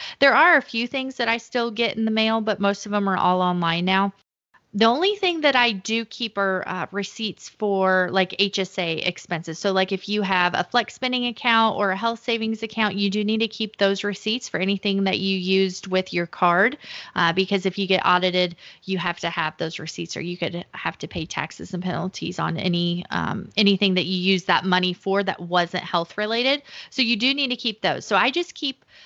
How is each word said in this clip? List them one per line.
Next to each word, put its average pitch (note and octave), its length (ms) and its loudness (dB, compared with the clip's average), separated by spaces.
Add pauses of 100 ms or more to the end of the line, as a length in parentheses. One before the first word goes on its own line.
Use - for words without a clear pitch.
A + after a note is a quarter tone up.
(180)
There C4+ 160 6
are D#4+ 220 6
a B3+ 60 4
few A3+ 260 -4
things C4 300 -6
that A#3 100 -2
I A3+ 80 0
still A#3 340 -2
get A3+ 260 -2
in A3 100 0
the A3 40 2
mail, A3 300 2
but G#3 180 -2
most G3+ 280 0
of G3+ 40 -8
them G3+ 180 0
are F#3 80 2
all F#3 240 4
online F3 440 2
now. F#3+ 280 2 (600)
The G#3 120 2
only E4 320 4
thing F4 240 0
that C#4 160 4
I A#3+ 160 4
do A3 320 -2
keep A3 340 -8
are, F#3+ 260 0
uh, F3+ 280 -6
receipts G3+ 560 -6
for, F#3 640 2
like, F#3 260 0
H G3 220 0
S F#3 180 -4
A E3 200 -2
expenses. E3 600 -4
So, G3 140 0
like, F#3+ 180 2
if F#3+ 180 -6
you G#3 140 0
have F3+ 320 2
a - 80 0
flex - 320 -2
spending B3 320 -4
account A3+ 500 2
or G3 140 2
a F#3+ 60 0
health A3+ 260 -4
savings A3 400 -2
account, A3 320 -2
you G3+ 160 0
do G#3 140 0
need G#3+ 160 2
to A3+ 80 0
keep A3 300 -8
those G3 260 2
receipts G#3+ 440 -4
for D#3+ 120 -4
anything G3 440 0
that F#3+ 140 2
you F#3+ 180 0
used F#3+ 520 0
with F#3 240 -2
your F3 160 -2
card, F#3+ 500 2 (380)
uh, E3+ 160 2
because F#3+ 340 0
if F#3 120 -4
you F#3+ 100 -2
get F#3 180 2
audited, F3+ 480 2 (300)
you F#3+ 140 -4
have F3 220 -4
to F3 100 -2
have D#3+ 260 -4
those E3 240 -6
receipts, D#3+ 360 -10
or - 40 -8
you F3 160 -6
could E3+ 360 -6
have - 260 -6
to - 100 -10
pay D#3+ 180 -6
taxes - 480 -8
and F3 80 -4
penalties F3+ 560 -6
on E3 180 -2
any, F3 540 0
um, - 460 -4
anything G3+ 380 4
that F3+ 100 2
you F#3 160 -2
use F#3 240 2
that F3 200 2
money F#3 280 2
for G3 320 0
that - 160 -4
wasn't F3 420 0
health - 340 -4
related. A#3+ 460 0 (280)
So C4 120 -2
you A#3 140 2
do B3+ 180 2
need C#4 160 -2
to B3 60 -2
keep A3 260 -6
those. - 240 0
So G#3+ 80 -2
I G#3 160 4
just F4 240 -4
keep, - 300 -8 (220)